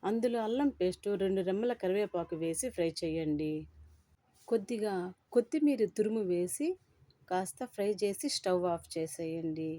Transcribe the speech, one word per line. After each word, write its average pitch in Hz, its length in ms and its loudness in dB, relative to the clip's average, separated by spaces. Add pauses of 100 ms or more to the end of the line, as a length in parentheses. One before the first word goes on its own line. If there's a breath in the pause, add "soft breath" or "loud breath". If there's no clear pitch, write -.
అందులో 233 380 0
అల్లం 247 280 2
పేస్ట్, 185 460 -2
రెండు 190 260 2
రెమ్మల 202 320 0
కరివేపాకు 185 600 -2
వేసి 165 340 -2
ఫ్రై 165 240 0
చేయండి. 156 600 0 (920)
కొద్దిగా 214 480 -2 (360)
కొత్తిమీర 262 580 4
తురుము 214 340 0
వేసి 180 460 0 (580)
కాస్త 185 380 -2
ఫ్రై 208 300 -2
చేసి 202 340 0
స్టవ్ 185 360 2
ఆఫ్ 170 260 0
చేసేయండి. 160 880 -4